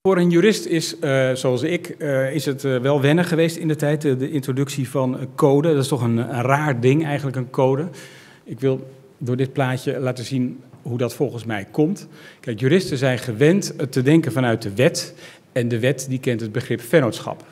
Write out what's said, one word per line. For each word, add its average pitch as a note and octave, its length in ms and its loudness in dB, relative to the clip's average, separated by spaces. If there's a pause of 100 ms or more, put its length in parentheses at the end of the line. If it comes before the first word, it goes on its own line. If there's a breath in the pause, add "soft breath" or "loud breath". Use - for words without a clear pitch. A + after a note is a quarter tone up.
Voor F#3+ 160 4
een F3 120 4
jurist F3+ 360 4
is, - 340 -4
eh, C3+ 340 2
zoals B2+ 280 0
ik, E3+ 260 -4
eh, C3+ 480 -2
is C#3 100 -2
het, C#3 180 -4
eh, C3 140 0
wel C#3 240 2
wennen D#3+ 240 4
geweest E3 300 0
in E3+ 120 -4
de D3+ 80 0
tijd, D3+ 300 -2
eh, B2+ 140 2
de C3 100 -2
introductie C#3 600 -4
van C3 300 -2
een B2+ 160 -10
code. D3 380 4
Dat C#3 100 2
is C3 40 -2
toch C3 140 -2
een, A#2 160 2
een B2 240 -2
raar C#3 380 2
ding C#3+ 260 4
eigenlijk, C#3 320 -4
een B2 120 -6
code. C3+ 380 0 (560 loud breath)
Ik D#3+ 160 -14
wil C3 300 -2 (280)
door B2 180 -4
dit C3 180 -2
plaatje C3 460 -2
laten B2 260 -4
zien C3 340 -4 (220)
hoe A#2 160 -6
dat A#2 160 -2
volgens A#2 320 -4
mij G#2 260 -6
komt. E3 360 0 (320 loud breath)
Kijk, A2+ 200 -8
juristen C#3+ 380 2
zijn B2+ 220 0
gewend, C#3+ 560 2
eh, D3+ 100 -4
te B2+ 160 -2
denken D3+ 300 4
vanuit A#2+ 300 0
de G2+ 120 -6
wet. B2+ 400 0 (380 loud breath)
En A#2+ 160 0
de A#2 120 -2
wet, B2+ 300 0
die B2+ 100 -4
kent A#2 220 -2
het A2 100 -8
begrip A#2 300 -4
vennootschap. - 720 0